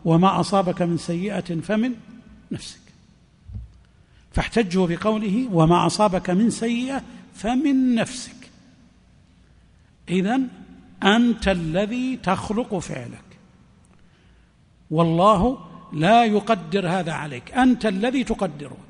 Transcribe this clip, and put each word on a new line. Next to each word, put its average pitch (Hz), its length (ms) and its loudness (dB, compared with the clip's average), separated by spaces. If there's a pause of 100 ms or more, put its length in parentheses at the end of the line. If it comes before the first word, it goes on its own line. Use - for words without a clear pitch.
وما 175 340 4
أصابك 185 420 0
من 170 160 0
سيئة 175 640 -6
فمن 226 340 -2 (560)
نفسك.'" - 300 -12 (1500)
فاحتجوا 185 560 0
بقوله: 214 640 -2
"وما 170 340 6
أصابك 185 440 0
من 202 200 2
سيئة 240 540 -4 (320)
فمن 254 600 2
نفسك". - 540 -6 (1600)
إذن 214 380 0 (560)
أنت 226 440 4
الذي 202 680 -2
تخلق 202 600 -4
فعلك، 120 460 -10 (1700)
والله 175 760 2 (260)
لا 214 320 4
يقدر 196 640 0
هذا 170 220 -2
عليك، 143 400 -10
أنت 247 340 2
الذي 220 380 0
تقدره 147 540 -6 (120)